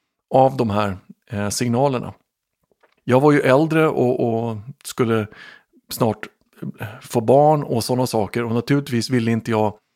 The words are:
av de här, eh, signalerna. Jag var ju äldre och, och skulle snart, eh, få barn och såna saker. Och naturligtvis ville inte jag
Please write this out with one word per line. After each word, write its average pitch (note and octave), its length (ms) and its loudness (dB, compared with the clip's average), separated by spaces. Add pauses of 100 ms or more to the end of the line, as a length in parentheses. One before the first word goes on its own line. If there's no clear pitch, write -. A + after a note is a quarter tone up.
(300)
av C3+ 280 2
de A#2+ 120 0
här, G2+ 280 -2 (320)
eh, G2+ 200 -4
signalerna. A#2+ 640 -2 (880)
Jag B2 160 2
var D3+ 120 6
ju D3 80 4
äldre D#3 480 2
och, B2 640 0
och A2 80 -8 (260)
skulle A2+ 440 -2 (640)
snart, - 380 -4 (520)
eh, A2 80 -10 (140)
få - 200 -4
barn C#3+ 420 4
och B2 200 -4
såna B2 240 -2
saker. A2+ 360 -2
Och A2+ 100 -4
naturligtvis A#2+ 560 -2
ville A#2 220 0
inte A2+ 200 -2
jag G#2+ 260 0 (180)